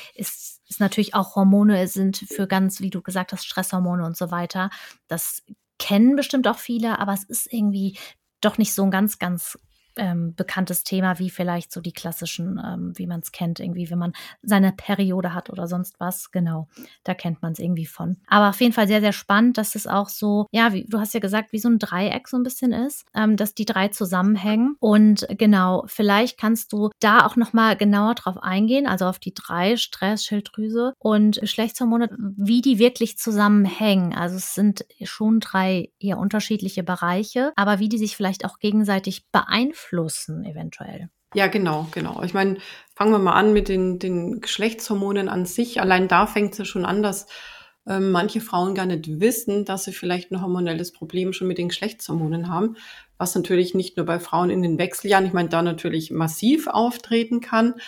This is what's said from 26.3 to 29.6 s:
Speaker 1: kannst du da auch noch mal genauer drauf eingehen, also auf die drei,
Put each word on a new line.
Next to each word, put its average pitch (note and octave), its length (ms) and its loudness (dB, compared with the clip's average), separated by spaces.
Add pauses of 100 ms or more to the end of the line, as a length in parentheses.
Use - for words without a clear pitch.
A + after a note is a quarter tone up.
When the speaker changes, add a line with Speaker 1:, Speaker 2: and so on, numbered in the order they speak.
Speaker 1:
kannst A3 340 -2
du G#3 180 0 (100)
da A3+ 260 8
auch - 100 -4
noch A#3 160 2
mal A3+ 240 6
genauer G#3 380 4
drauf F#3 280 -6
eingehen, A3 440 2
also F3+ 200 0
auf F#3 120 -2
die - 160 -10
drei, F3+ 420 0